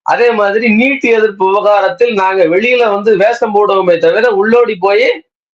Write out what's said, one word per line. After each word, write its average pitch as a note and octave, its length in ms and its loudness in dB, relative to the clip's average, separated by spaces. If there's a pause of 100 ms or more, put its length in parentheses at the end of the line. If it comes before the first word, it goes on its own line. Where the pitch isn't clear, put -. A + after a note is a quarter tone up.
அதே A#3 300 0
மாதிரி G#3+ 360 -2
நீட் B3+ 320 0
எதிர்ப்பு A3 460 0
விவகாரத்தில் G3+ 680 0
நாங்க F#3+ 300 0
வெளியில A3+ 500 0
வந்து G#3 240 0
வேஷம் G#3+ 380 -2
போடுவோமே F#3+ 420 2
தவிர, F3+ 340 0
உள்ளோடி A3 480 0
போய் A#3 440 -2 (360)